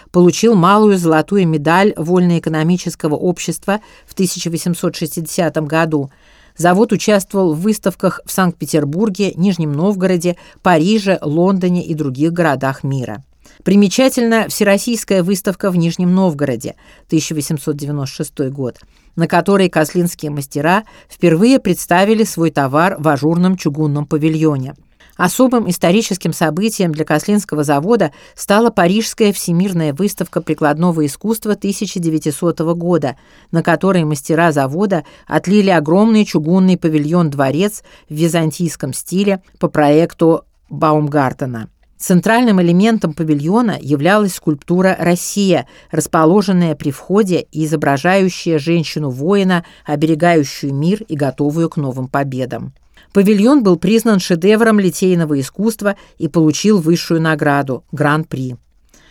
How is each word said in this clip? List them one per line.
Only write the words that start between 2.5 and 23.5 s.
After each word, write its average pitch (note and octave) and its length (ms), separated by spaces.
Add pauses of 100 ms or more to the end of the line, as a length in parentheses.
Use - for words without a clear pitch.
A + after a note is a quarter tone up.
общества F3+ 640 (260)
в - 100
тысяча F3+ 340
восемьсот E3+ 480
шестидесятом D#3+ 680
году. D#3 460 (460)
Завод F3+ 340
участвовал G3 640
в D#3 80
выставках G3 640
в - 60
Санкт-Петербурге, F3 1040
Нижнем E3 360
Новгороде, F3+ 640 (260)
Париже, F#3+ 600
Лондоне F3 640
и E3 80
других D3+ 400
городах C#3 500
мира. C3 400 (400)
Примечательна A3+ 840
Всероссийская G3+ 760
выставка F#3+ 460
в F3+ 60
Нижнем F3 380
Новгороде, C#3+ 640 (320)
тысяча E3 260
восемьсот D3+ 420
девяносто C#3+ 420
шестой C#3+ 340
год, C3+ 260 (400)
на E3 100
которой F#3+ 420
кослинские E3+ 640
мастера D3 540 (240)
впервые G3 500
представили G3 640
свой E3 280
товар D3+ 480
в D3+ 100
ажурном E3+ 480